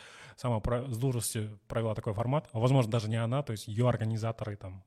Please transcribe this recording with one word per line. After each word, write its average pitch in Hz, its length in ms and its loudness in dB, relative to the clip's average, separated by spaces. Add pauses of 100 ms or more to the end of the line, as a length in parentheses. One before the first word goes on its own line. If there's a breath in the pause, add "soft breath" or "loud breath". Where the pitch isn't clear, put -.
(360 loud breath)
сама 120 240 0
про-, 120 320 0
с 110 60 -2
дурости 117 500 0 (200)
провела 113 260 0
такой 107 220 -2
формат, 127 380 0
а 113 60 0
возможно, 123 320 4
даже 110 160 2
не 113 100 0
она, 120 260 0
то 120 80 -8
есть 104 160 -8
ее 117 200 2
организаторы 110 680 -2
там 95 300 -14